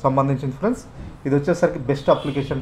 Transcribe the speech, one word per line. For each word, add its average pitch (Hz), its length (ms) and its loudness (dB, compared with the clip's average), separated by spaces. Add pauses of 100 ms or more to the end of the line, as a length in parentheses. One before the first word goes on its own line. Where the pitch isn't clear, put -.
సంబంధించింది 135 560 0
ఫ్రెండ్స్. 247 220 0 (420)
ఇది 139 120 2
వచ్చేసరికి 170 500 2
best 139 240 0
application 139 500 -2